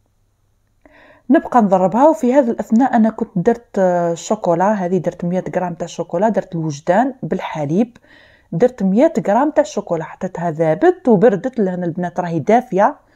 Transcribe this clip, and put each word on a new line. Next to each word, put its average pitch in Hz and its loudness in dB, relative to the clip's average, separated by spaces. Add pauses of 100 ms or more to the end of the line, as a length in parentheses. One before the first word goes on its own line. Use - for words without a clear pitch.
(1300)
نبقى 254 4
نضربها، 190 4
وفي 262 2
هذا 262 4
الاثناء 226 0
انا 220 4
كنت 220 -6
درت، 233 -2
آه، 175 2
شوكولا، 180 0
هذه 190 -2
درت 165 -4
مية 180 -4 (120)
غرام 180 -4
تاع 170 -8
شوكولا، 170 -4
درت 202 -4
الوجدان 170 -2
بالحليب، 160 -4 (560)
درت 240 0
مية 220 2 (160)
غرام 247 2
تاع 294 0
الشوكولا، 175 -6
حطيتها 175 -8
ذابت 165 0
وبردت. 208 2
لهنا 180 -2
البنات 175 -6
راهي 170 -4
دافيه، 220 0 (200)